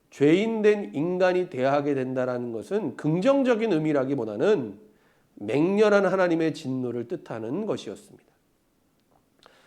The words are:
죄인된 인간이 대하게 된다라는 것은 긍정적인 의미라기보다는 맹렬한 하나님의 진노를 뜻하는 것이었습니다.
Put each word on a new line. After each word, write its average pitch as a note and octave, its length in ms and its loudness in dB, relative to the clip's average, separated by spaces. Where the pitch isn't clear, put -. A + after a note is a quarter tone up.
죄인된 G#3 840 2
인간이 F3+ 560 0
대하게 C#3 440 0
된다라는 B2+ 580 -4
것은 C#3+ 440 -6
긍정적인 A3+ 800 2
의미라기보다는 C#3 1040 0
맹렬한 G3 720 2
하나님의 E3+ 480 2
진노를 B2 540 -6
뜻하는 B2 580 -8
것이었습니다. - 580 -10